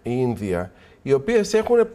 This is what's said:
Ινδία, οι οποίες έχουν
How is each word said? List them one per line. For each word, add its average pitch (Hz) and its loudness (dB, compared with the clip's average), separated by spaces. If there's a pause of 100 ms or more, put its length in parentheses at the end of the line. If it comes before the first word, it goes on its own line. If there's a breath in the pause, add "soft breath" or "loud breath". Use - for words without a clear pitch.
Ινδία, 104 -4 (300 soft breath)
οι 135 -2
οποίες 208 0
έχουν 220 2 (180)